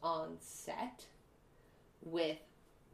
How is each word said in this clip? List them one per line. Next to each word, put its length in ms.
on 380
set 680
with 340